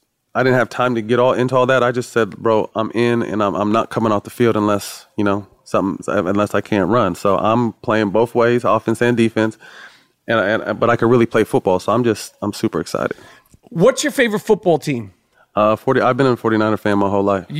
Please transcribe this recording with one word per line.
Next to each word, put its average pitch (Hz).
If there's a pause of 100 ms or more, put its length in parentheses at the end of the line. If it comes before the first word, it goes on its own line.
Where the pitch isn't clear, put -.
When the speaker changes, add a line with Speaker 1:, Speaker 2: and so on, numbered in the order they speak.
(340)
Speaker 1:
I 117
didn't 127
have 113
time 123
to 113
get 117
all 123
into 127
all 127
that. 131
I 123
just 120
said, 110
"Bro, 110
I'm 104
in, 120
and 104
I'm, 98
I'm 104
not 110
coming 113
off 104
the -
field 117
unless, 104 (100)
you 104
know, 101 (180)
something, 95
unless 101
I 101
can't 98
run." 107
So 95
I'm 113
playing 107
both 110
ways, 120
offense 110
and 120
defense, 110 (720)
and, 110
and, 107
but 117
I 117
can 117
really 117
play 110
football. 95
So -
I'm 120
just, 110
I'm 104
super 101
excited. - (540)
Speaker 2:
What's 247
your 294
favorite 220
football 180
team? 117 (420)
Speaker 1:
Uh, 107
forty, 127
I've 123
been 135
a 127
forty-niner 110
fan 104
my 98
whole 98
life. 98
Speaker 2:
Y-, 147